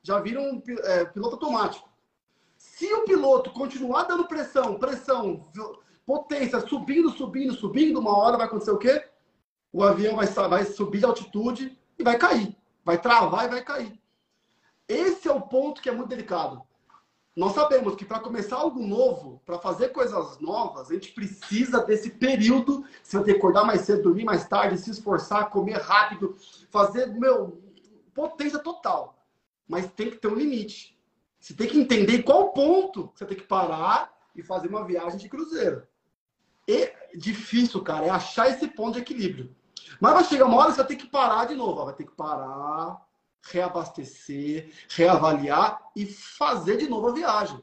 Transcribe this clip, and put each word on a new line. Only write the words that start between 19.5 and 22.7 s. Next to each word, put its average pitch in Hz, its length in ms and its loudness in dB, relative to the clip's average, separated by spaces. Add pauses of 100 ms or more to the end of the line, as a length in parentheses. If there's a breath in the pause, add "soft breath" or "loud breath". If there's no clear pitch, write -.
fazer 190 300 -2
coisas 202 500 -4
novas, 160 500 -6
a 165 40 -2
gente 190 180 -10
precisa 226 720 -2
desse 214 260 0
período. 262 760 2 (180 loud breath)